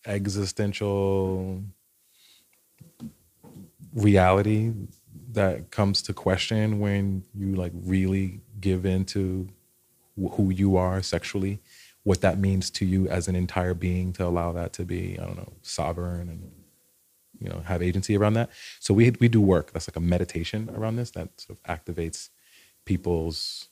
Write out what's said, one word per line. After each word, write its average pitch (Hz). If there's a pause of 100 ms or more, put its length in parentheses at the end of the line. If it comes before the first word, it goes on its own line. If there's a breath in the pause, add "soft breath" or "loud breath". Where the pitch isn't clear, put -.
existential 98 (2250 soft breath)
reality 104 (580)
that 95
comes 98
to 101
question 107
when 98 (120)
you, 98
like, 90
really 95 (180)
give 92
in 95
to 95 (720)
wh-, 92
who 98
you 95
are 92
sexually, 98 (440 loud breath)
what 95
that 95
means 95
to -
you 95
as 87
an 92
entire 90
being, 90
to 90
allow 87
that 85
to 92
be, 90
I 87
don't 90
know, -
sovereign 87
and, 82 (880)
you -
know, -
have 87
agency 95
around 104
that. 117 (300 loud breath)
So -
we, 117
we 120
do 113
work 95
that's -
like -
a -
meditation 90
around 110
this 120
that 90 (100)
sort -
of - (220)
activates 82 (560 soft breath)
people's 85